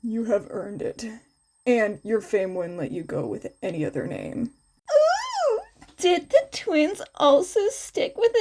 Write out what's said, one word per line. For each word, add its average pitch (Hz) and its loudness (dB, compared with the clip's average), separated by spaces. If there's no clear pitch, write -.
you 226 -4
have 214 0
earned 202 -8
it. - -6
And 214 2
your 214 0
fame 190 0
wouldn't 175 -6
let 170 -6
you 170 -6
go 151 -4
with 104 -6
any 175 -4
other - -4
name. - -6
Ooh! 679 2
Did 349 2
the 571 4
twins 320 0
also 294 4
stick - -4
with 466 4